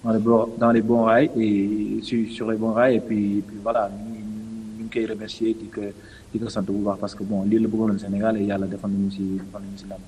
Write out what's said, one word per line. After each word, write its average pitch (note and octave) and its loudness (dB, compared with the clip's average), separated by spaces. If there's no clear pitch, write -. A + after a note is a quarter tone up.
dans A2+ 0
les A2 4
bons, A2+ 4
dans A#2 4
les A2+ 6
bons A2+ 4
rails A#2 6
et G#2+ 2
sur, A#2+ -2
sur A2+ -4
les A2+ 0
bons A2 0
rails A#2+ 6
et G#2 4
puis, G2+ 0
puis G#2+ -14
voilà, A2 0
ñu, G#2+ -10
ñu A2+ -8
ngi A2 -10
koy A2+ -2
remercier A2 -4
di G#2 -8
ko, - -8
di A2+ -4
ko A2+ -4
sant G2+ -4
bu G2 -4
baax G2 0
parce G2+ -6
que - -10
bon, G2 -2
lii G#2+ 4
la A2+ 4
bëggoon A2 2
Sénégal G2+ 0
et G2+ 0
Yàlla G2 -2
defal G2 -6
nañu G2 0
si, G2 -8
defal F#2+ -6
nañu G2 -12
si F#2+ -16
ndam. F#2+ -12